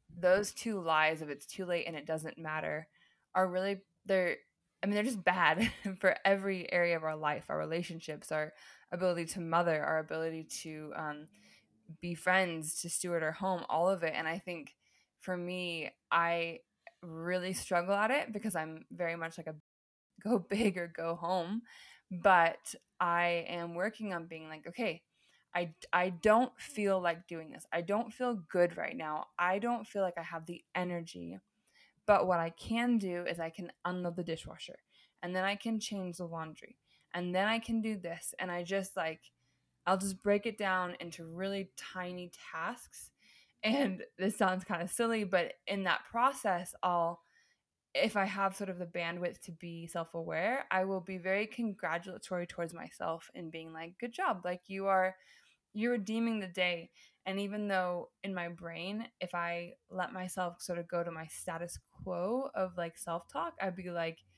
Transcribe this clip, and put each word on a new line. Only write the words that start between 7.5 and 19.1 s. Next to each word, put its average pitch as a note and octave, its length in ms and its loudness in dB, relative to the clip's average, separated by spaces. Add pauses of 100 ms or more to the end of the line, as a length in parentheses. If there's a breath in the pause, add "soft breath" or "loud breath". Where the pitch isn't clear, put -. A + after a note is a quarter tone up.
relationships, D#3+ 720 -4
our D#3 200 0 (380 loud breath)
ability F3 360 2
to F3+ 140 -6
mother, E3 440 4
our D#3 140 2
ability D#3+ 460 -4 (180)
to, D#3 340 -10
um, D3+ 320 -6 (720 loud breath)
be F3 140 -4
friends, E3+ 680 2
to E3+ 80 -8
steward E3+ 320 0
our D#3+ 100 0
home, F#3 360 0
all E3 200 4
of F#3 140 2
it. D#3+ 140 0
And D#3+ 100 0
I E3 120 -2
think E3+ 360 -10 (460 soft breath)
for F#3 160 -4
me, F3 540 -4 (200)
I E3+ 500 2 (420)
really F3+ 500 -2
struggle F3+ 420 2
at G#3+ 160 4
it C4 220 0
because G#3 240 -4
I'm D#3+ 340 -4
very E3+ 260 -2